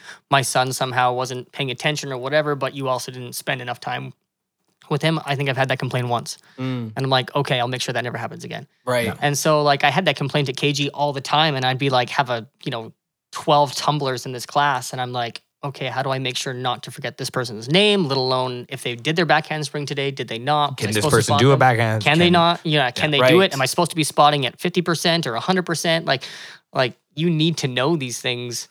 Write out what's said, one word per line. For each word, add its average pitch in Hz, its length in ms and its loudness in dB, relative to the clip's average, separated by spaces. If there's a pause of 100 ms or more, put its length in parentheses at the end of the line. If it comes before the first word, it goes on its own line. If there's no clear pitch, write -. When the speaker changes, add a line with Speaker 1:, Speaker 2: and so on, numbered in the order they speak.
(300)
Speaker 1:
my 139 140 4
son 131 300 0
somehow 127 400 0
wasn't 127 380 -6
paying 139 200 -4
attention 147 400 -4
or 131 60 -6
whatever, 147 380 0
but 135 200 -4
you 135 140 -4
also 127 220 -2
didn't 123 220 -12
spend 131 280 -6
enough 123 180 -8
time 127 340 -8 (760)
with 147 120 0
him." 160 240 2
I 143 100 -2
think 139 140 -2
I've 123 80 -2
had 135 120 0
that 131 100 0
complaint 123 300 -2
once. 117 280 -4 (200)
Speaker 2:
Mm. 127 380 -6
Speaker 1:
And 139 100 -6
I'm 131 40 0
like, 131 260 0
"Okay, 139 240 0
I'll 120 100 0
make 127 120 -4
sure 131 120 -6
that 120 100 -2
never 120 140 -6
happens 117 260 -10
again." 113 240 -12 (180)
Speaker 2:
Right. 123 220 0
Speaker 3:
Yeah. 95 140 -4
Speaker 1:
And 143 160 2
so, 151 260 4
like, 139 200 4
I 147 60 6
had 175 160 0
that 143 120 2
complaint 143 320 -2
at 127 80 -6
K 143 160 0
G 139 160 -2
all 143 240 -2
the 135 80 -6
time, 147 340 2
and 127 100 -2
I'd 131 140 0
be 139 100 0
like, 127 200 2
have 127 200 -2
a, 117 180 -4 (160)
you 135 80 -6
know, 113 200 -8 (400)
twelve 143 440 4
tumblers 143 500 -2
in 131 80 -8
this 120 120 -8
class, 143 460 0
and 127 100 -6
I'm 123 120 -6
like, 120 280 -6 (220)
"Okay, 139 240 -6
how 127 160 -4
do 139 80 -2
I 131 80 -2
make 127 180 -4
sure 135 160 -6
not 123 300 -4
to - 80 -12
forget 123 260 -10
this 131 120 -6
person's 120 400 -4
name, 202 400 4
let 135 80 0
alone 127 520 0
if 131 140 -10
they 123 120 -4
did 127 200 -2
their 175 100 2
back 156 220 4
handspring 151 380 -6
today, 139 260 -4
did 131 160 -6
they 113 100 -6
not? 143 340 0
Was 131 60 -8
Speaker 3:
Can 113 120 -2
Speaker 1:
I - 20 -2
Speaker 3:
this 107 60 0
Speaker 1:
supposed 143 140 2
to 151 60 8
Speaker 3:
person 135 60 6 (120)
Speaker 1:
spot 143 40 4
Speaker 3:
do 135 80 6
a 139 40 8
Speaker 1:
them? 135 80 6
Speaker 3:
back 131 200 6
hand- 110 240 2
Speaker 1:
Can 151 160 4
they 175 60 6
Speaker 3:
can 175 80 6
Speaker 1:
not? 170 320 4
Yeah, 147 260 2
can 151 220 -2
Speaker 3:
Yeah. 139 80 4
Speaker 1:
they 127 80 8
do 170 100 8
Speaker 2:
Right. 190 120 6
Speaker 1:
it? - 20 -12
Am 139 80 -2
I 131 60 2
supposed - 240 0
to - 40 -8
be 160 80 0
spotting 147 420 4
at - 140 -6
fifty 180 220 0
percent 165 440 0
or 120 100 -4
a 113 40 -4
hundred 190 260 0
percent?" 165 400 0
Like, 139 180 0 (500)
like, 131 200 0 (220)
you 160 140 2
need 160 280 2
to 151 120 -2
know 127 260 0
these 127 240 -4
things 123 520 -6